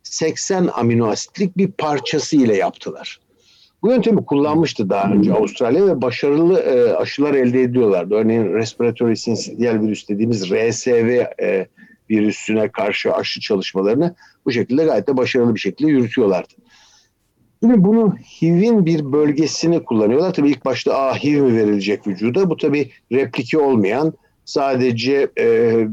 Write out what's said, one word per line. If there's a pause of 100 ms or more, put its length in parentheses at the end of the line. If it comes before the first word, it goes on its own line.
seksen
amino
asitlik
bir
parçası
ile
yaptılar. (640)
Bu
yöntemi
kullanmıştı
daha
önce
Avustralya
ve
başarılı,
e,
aşılar
elde
ediyorlardı.
Örneğin
respiratory
syncytial
virüs
dediğimiz
R
S
V, (120)
e, (440)
virüsüne
karşı
aşı
çalışmalarını (320)
bu
şekilde
gayet
de
başarılı
bir
şekilde
yürütüyorlardı. (1080)
Şimdi
bunu
hiv'in
bir
bölgesini
kullanıyorlar.
Tabii
ilk
başta,
"Aa,
hiv
mi
verilecek
vücuda?"
Bu
tabii (220)
replike
olmayan, (320)
sadece,
e, (180)